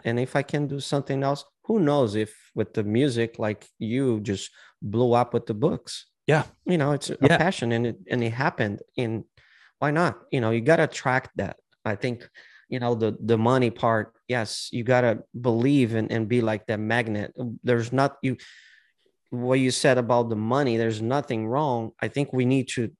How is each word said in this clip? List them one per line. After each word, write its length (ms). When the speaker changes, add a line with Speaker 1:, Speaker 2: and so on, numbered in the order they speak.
Speaker 1:
And 140
if 160
I 80
can 240
do 120
something 440
else, 200
who 140
knows 360
if 180
with 180
the 100
music, 560
like, 280
you 440
just 300
blew 320
up 200
with 140
the 60
books. 520
Speaker 2:
Yeah. 160
Speaker 1:
You 120
know, 160
it's 160
a 120
Speaker 2:
Yeah. 160
Speaker 1:
passion 340
and 160
it, 100
and 140
it 100
happened 480
in, 300
why 120
not? 260
You 100
know, 100
you 100
gotta 240
attract 520
that. 200
I 100
think, 340
you 100
know, 160
the, 240
the 180
money 320
part, 440
yes, 440
you 120
gotta 400
believe 560
and, 160
and 160
be 140
like 260
that 120
magnet. 540
There's 300
not, 280
you, 160
what 300
you 120
said 260
about 320
the 60
money, 420
there's 240
nothing 460
wrong. 440
I 60
think 240
we 140
need 240
to 300